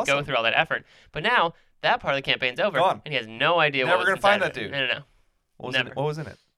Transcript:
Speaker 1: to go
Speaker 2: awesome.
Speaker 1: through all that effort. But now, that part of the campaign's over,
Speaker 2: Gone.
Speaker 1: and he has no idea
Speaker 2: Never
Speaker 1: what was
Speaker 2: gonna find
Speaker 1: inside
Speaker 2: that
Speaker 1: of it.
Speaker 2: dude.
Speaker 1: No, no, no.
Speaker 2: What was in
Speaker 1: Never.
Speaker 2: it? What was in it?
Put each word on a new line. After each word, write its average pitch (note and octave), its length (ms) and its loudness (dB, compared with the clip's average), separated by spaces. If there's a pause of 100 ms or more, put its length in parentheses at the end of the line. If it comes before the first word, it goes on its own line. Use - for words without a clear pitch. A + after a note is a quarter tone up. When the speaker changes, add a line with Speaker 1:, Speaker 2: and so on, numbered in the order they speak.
Speaker 1:
to A3 40 2
go C#3 100 2
Speaker 2:
awesome. C#3+ 100 -2
Speaker 1:
through C#3 100 -6
all A#2+ 80 2
that A2+ 160 2
effort. C#3 260 -2 (280)
But D3+ 100 -10
now, G3 320 2 (280)
that F#3 180 2
part D#3 140 -2
of C#3 40 0
the C#3 40 -6
campaign's B2+ 360 -2
over, F#3 200 0
Speaker 2:
Gone. E3 260 2
Speaker 1:
and D3+ 80 -10
he C#3 60 -2
has A2+ 100 -6
no C#3+ 320 2
idea C#3 240 2
Speaker 2:
Never F3 140 4
Speaker 1:
what - 20 2
was F3+ 80 0
Speaker 2:
gonna - 120 0
find G3+ 220 4
Speaker 1:
inside D#3+ 120 -2
Speaker 2:
that B2+ 60 -8
Speaker 1:
of - 20 -6
it. - 20 -6
Speaker 2:
dude. G2 80 -8
Speaker 1:
No, C3+ 160 -4
no, A#2+ 60 -2
no. B2 60 -12 (580)
Speaker 2:
What - 100 -12
was B2+ 80 -8
in - 20 2
Speaker 1:
Never. B2 120 -2
Speaker 2:
it? B2+ 60 -12
What C3+ 100 -2
was D3+ 120 -4
in D3 80 -10
it? F2+ 120 -18 (200)